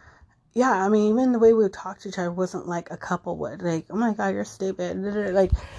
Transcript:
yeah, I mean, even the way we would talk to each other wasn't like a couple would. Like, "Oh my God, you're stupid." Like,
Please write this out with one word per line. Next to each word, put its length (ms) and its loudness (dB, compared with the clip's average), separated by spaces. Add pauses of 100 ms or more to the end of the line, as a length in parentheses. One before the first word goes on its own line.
(540)
yeah, 160 4
I 180 2
mean, 240 4
even 200 4
the 60 0
way 140 8
we 120 4
would 80 0
talk 280 -12
to 80 -12
each 100 -8
other 120 -2
wasn't 380 -4
like 220 -6
a 60 -12
couple 420 -6
would. 240 -8
Like, 280 -2
"Oh 60 -6
my 180 0
God, 200 -2
you're 100 -4
stupid." 540 -6 (360)
Like, 160 4 (280)